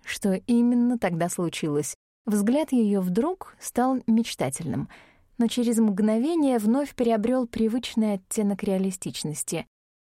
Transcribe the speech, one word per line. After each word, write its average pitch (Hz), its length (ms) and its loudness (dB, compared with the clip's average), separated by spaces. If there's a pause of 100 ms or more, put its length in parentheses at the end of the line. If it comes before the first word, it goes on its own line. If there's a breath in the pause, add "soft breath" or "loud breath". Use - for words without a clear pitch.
что - 300 -2
именно 240 680 2
тогда 170 300 0
случилось. 156 680 -2 (300)
Взгляд 233 480 2
ее 208 280 2
вдруг 226 580 -2
стал 254 460 0
мечтательным, 165 840 -2 (480 loud breath)
но 233 100 2
через 233 320 0
мгновение 226 800 2
вновь 247 340 0
приобрел 233 540 0
привычный 220 680 -2
оттенок 202 480 -4
реалистичности. 185 1040 -4 (540)